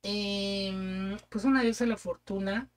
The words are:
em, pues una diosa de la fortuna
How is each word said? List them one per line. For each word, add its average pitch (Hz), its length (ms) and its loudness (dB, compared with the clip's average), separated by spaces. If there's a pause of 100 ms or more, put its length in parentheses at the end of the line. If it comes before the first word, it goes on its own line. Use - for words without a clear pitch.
em, 196 1120 -2 (120)
pues 214 160 -2
una 262 160 6
diosa 233 240 2
de 233 60 2
la 214 60 0
fortuna 196 800 -4